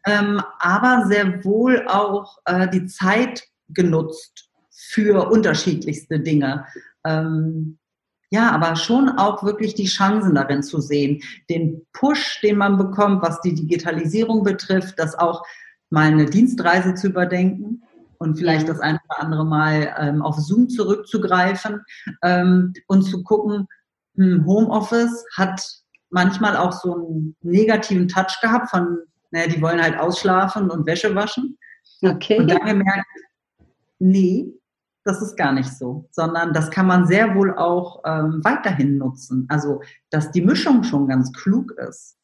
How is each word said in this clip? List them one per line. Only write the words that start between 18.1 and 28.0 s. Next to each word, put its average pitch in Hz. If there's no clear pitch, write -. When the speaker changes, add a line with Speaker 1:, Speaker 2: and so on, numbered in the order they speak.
Speaker 1:
und 156
vielleicht 160
Speaker 2:
Ja. 160
Speaker 1:
das -
ein 156
oder 143
andere 156
Mal, 151
ähm, 151
auf 151
Zoom 202
zurückzugreifen, 202
ähm, 180
und 196
zu 185
gucken, 208
hm, 175
Homeoffice 220
hat 185
manchmal 190
auch 175
so 175
einen 160
negativen 202